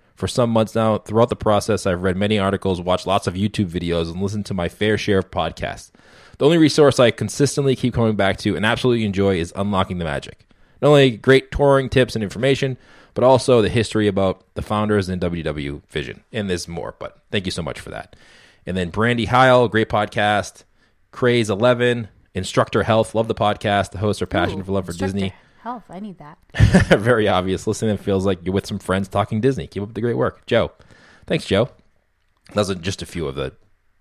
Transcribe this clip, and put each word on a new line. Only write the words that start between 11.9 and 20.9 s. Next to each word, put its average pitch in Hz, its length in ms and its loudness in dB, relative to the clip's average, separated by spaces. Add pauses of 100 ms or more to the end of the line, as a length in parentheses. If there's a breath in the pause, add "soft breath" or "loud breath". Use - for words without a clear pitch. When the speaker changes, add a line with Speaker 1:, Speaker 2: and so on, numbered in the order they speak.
Speaker 1:
tips 123 260 2
and 110 80 -4
information, 131 520 -2 (380 soft breath)
but - 80 -2
also 127 400 6
the 95 60 2
history 107 400 0
about 95 340 0 (120)
the - 80 -10
founders 104 460 0
and 92 120 -4
W 85 220 -4
D 78 40 -8
W 71 440 -6
vision." 65 420 -10
And 101 180 -6
there's 87 160 -4
more, 85 320 -10
but - 200 -14 (120)
thank 101 160 -4
you 92 60 -4
so 90 100 -8
much 65 160 -10
for - 120 -18
that. - 260 -14 (500 soft breath)
And 92 100 -6
then 87 140 -4
Brandy 113 360 0
Heil, 123 420 4
great 110 220 0
podcast. 104 760 -2 (480)